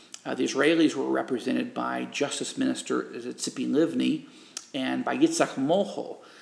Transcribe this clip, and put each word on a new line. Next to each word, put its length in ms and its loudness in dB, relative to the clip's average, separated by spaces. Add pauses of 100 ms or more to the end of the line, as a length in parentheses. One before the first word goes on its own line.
(240)
Uh, 100 -4
the 100 0
Israelis 500 4
were 160 -2
represented 640 -2
by 320 -4
Justice 500 -4
Minister 460 0
Tzipi 640 -6
Livni 580 2 (460)
and 320 -4
by 120 -2
Yitzhak 400 4
Moho, 640 0 (240)